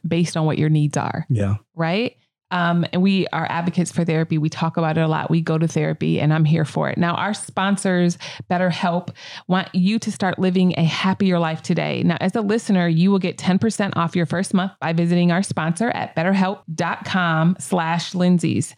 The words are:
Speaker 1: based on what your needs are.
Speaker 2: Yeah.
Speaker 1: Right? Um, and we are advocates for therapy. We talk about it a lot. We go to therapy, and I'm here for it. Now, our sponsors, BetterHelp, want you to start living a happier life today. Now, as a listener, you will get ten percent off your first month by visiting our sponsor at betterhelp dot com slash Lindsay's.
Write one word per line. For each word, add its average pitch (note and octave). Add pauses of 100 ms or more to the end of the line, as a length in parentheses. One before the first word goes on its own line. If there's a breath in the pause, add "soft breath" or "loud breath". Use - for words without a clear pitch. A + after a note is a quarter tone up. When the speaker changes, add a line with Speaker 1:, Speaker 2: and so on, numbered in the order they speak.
Speaker 1:
based E3+
on D#3
what D#3
your D3+
needs D3
are. -
Speaker 2:
Yeah. G#2 (180)
Speaker 1:
Right? F3 (360)
Um, F3
and F3
we F#3+
are D#3+
advocates E3+
for E3+
therapy. E3
We D3+
talk E3
about D#3+
it E3
a D#3+
lot. D#3
We E3
go D#3+
to D#3+
therapy, D#3
and D#3
I'm D#3+
here D#3
for D3+
it. -
Now, E3+
our G3
sponsors, F#3+ (320 loud breath)
BetterHelp, F3+ (320 loud breath)
want F#3
you G3
to G#3+
start F#3
living F#3
a E3+
happier F#3
life D#3+
today. D3+
Now, E3+
as F#3
a A#3
listener, G3+
you E3+
will F#3+
get F3+
ten F#3+
percent G#3
off E3
your E3+
first F3+
month F#3+
by D#3+
visiting F3
our F3+
sponsor E3
at -
betterhelp F#3+ (120)
dot F3
com E3+
slash E3+
Lindsay's. F3+